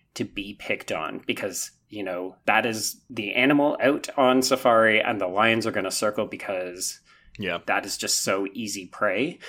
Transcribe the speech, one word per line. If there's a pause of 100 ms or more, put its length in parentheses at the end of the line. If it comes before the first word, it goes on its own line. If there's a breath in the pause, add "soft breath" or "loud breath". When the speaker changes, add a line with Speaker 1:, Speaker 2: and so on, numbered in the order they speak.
(140)
Speaker 1:
to
be
picked
on
because, (180)
you
know, (100)
that
is
the
animal
out (100)
on
safari
and
the
lions
are
gonna
circle
because (380 soft breath)
Speaker 2:
Yeah.
Speaker 1:
that
is
just
so
easy
prey. (100 loud breath)